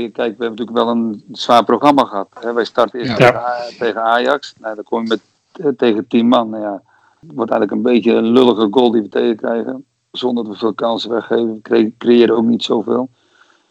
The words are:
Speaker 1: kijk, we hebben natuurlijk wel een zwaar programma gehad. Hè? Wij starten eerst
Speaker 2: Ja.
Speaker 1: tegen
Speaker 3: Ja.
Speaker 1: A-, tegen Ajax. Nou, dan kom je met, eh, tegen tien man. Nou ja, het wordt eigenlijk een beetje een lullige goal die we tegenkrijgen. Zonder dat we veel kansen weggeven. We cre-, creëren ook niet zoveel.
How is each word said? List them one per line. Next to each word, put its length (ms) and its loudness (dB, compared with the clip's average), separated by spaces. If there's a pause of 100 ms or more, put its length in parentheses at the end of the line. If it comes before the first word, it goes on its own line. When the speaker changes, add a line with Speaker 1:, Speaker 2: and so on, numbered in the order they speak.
(120)
Speaker 1:
kijk, 260 -4
we 60 -4
hebben 40 -2 (180)
natuurlijk 120 -8
wel 100 2
een 440 -2
zwaar 320 4
programma 400 2
gehad. 240 -6 (120)
Hè? 120 -6
Wij 120 0
starten 340 -2
eerst 120 -4
Speaker 2:
Ja. 60 -4
Speaker 1:
tegen 160 6
Speaker 3:
Ja. 140 -6
Speaker 1:
A-, 200 -6 (120)
tegen 240 -4
Ajax. 580 0
Nou, 140 -10
dan 100 -12
kom 180 -4
je 60 -4
met, 120 -2 (320)
eh, 140 -8 (100)
tegen 300 0
tien 220 2
man. 220 2
Nou 120 -8
ja, 200 -8 (380)
het 140 -20
wordt 160 -4
eigenlijk 220 0
een 200 0
beetje 200 2
een 200 0
lullige 380 4
goal 200 2
die 120 0
we 60 -10
tegenkrijgen. 760 -4 (260)
Zonder 340 -4
dat 80 -10
we 60 -12
veel 160 -2
kansen 360 -4
weggeven. 440 -2
We 80 -12
cre-, 360 2
creëren 380 4
ook 80 0
niet 200 0
zoveel. 440 -2 (640)